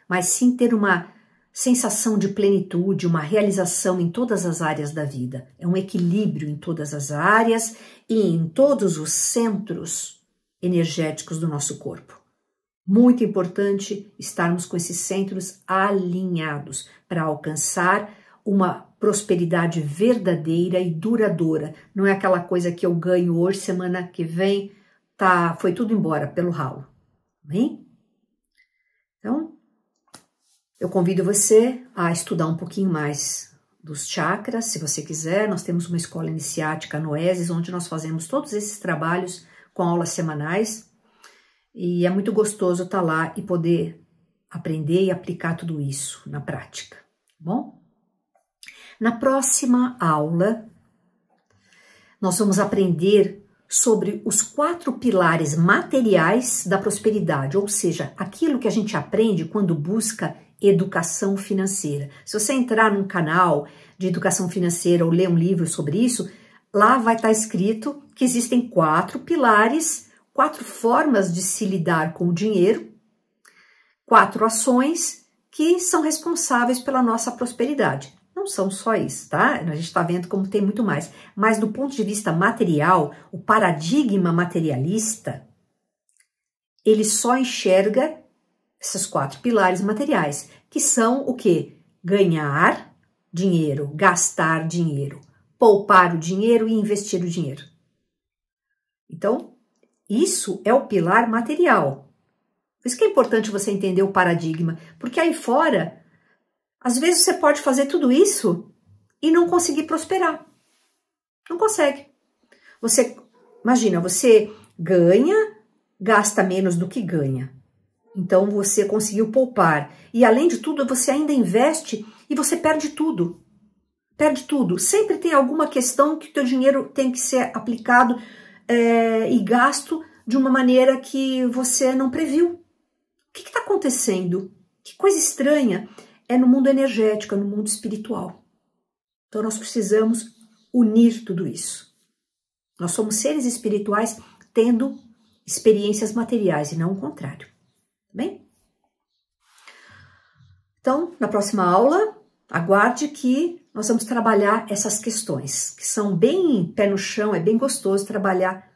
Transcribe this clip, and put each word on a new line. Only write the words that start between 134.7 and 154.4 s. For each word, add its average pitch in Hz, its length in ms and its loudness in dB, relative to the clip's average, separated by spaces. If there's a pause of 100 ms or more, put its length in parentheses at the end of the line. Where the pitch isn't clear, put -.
Que - 120 -20
coisa 381 220 2
estranha. 277 720 0 (380)
É 247 100 2
no 254 100 6
mundo 262 200 6
energético, 220 640 2
é 196 40 0
no 202 80 -2
mundo 208 220 -4
espiritual. 196 800 -8 (800)
Então, 214 140 -6
nós 220 160 -4
precisamos 220 680 0 (460)
unir 233 540 6
tudo 170 220 -4
isso. - 480 -12 (840)
Nós 170 120 -4
somos 220 240 -2
seres 294 300 -2
espirituais 208 760 -2 (340)
tendo 240 460 2 (460)
experiências 208 680 2
materiais 202 580 -2
e 160 40 -8
não 165 160 -2
o 190 40 -4
contrário. 226 520 -12
Tá - 640 -20
bem? 269 340 -8 (2250)
Então, 302 400 -2
na 208 80 -2
próxima 202 360 -2
aula, 277 520 4 (320)
aguarde 202 600 2
que 285 640 -2
nós 208 140 -6
vamos 233 160 0
trabalhar 220 640 2